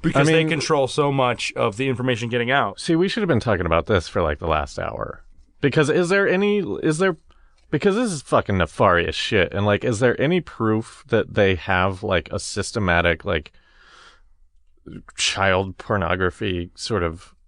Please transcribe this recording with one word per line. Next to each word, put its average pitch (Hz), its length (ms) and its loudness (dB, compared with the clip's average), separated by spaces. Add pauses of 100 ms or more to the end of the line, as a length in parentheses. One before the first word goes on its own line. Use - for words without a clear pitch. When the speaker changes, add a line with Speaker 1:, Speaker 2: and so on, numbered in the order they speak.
Speaker 1:
because 143 260 2
Speaker 2:
I 160 60 4
Speaker 1:
they 165 60 6
Speaker 2:
mean, 160 100 0
Speaker 1:
control 147 380 0
so 143 260 0
much 123 420 0
of 117 220 -2
the 135 100 -2
information 123 400 -2
getting 120 240 -2
out. 123 280 0
Speaker 2:
See, 170 160 0
we 175 120 2
should 208 140 -2
have 202 80 -2
been 127 100 4
talking 95 260 0
about 82 200 2
this 98 240 0
for, 98 120 -2
like, 76 180 -2
the 92 80 -6
last 76 300 -2
hour. - 460 -8 (380)
Because 143 280 2
is 165 200 2
there 196 180 2
any, 202 320 2 (240)
is 156 140 0
there, 190 180 0 (540)
because 190 260 2
this 233 160 -2
is 151 100 -8
fucking 107 360 0
nefarious 87 580 2
shit, - 380 0
and, 101 120 -2
like, 104 200 2
is 117 160 0
there 123 180 2
any 165 220 0
proof 110 680 -4
that - 280 0
they 98 200 4
have, 92 480 -2
like, 95 300 -2
a 82 60 -4
systematic, 87 840 0
like, 85 300 -4 (1600)
child 98 600 0
pornography 92 1000 -2
sort 101 280 -4
of 82 320 -8 (120)